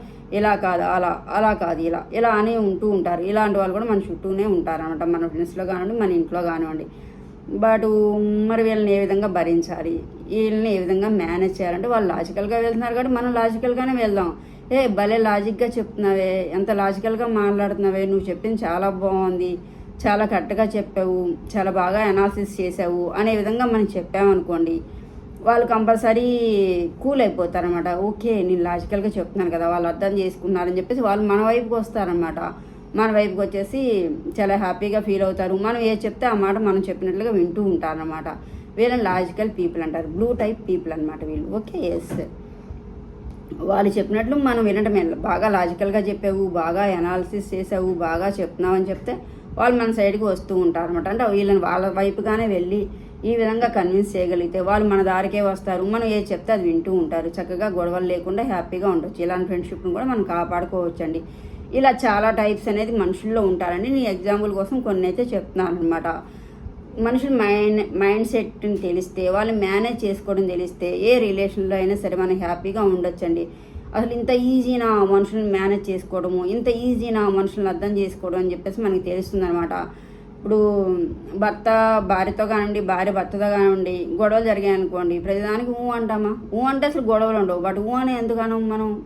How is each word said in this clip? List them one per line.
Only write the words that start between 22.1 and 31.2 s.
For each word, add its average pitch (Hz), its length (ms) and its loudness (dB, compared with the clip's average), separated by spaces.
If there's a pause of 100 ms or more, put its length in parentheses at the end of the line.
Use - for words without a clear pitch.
చేసావు" 175 480 -2
అనే 214 280 0
విధంగా 214 280 0
మనం 220 320 2
చెప్పామనుకోండి, 170 840 2 (640)
వాళ్ళు 240 240 4
కంపల్సరీ 226 720 2 (640)
కూల్ 269 180 2
అయిపోతారనమాట. 175 680 0
"ఓకే, 202 540 -2
నేను 180 200 2
లాజికల్గా 175 460 -2 (100)
చెప్తున్నాను 180 320 -2
కదా, 170 180 0
వాళ్ళు 170 200 2
అర్థం 196 300 0
చేసుకున్నారని" 185 580 -2
చెప్పేసి 214 240 -2
వాళ్ళు 214 240 2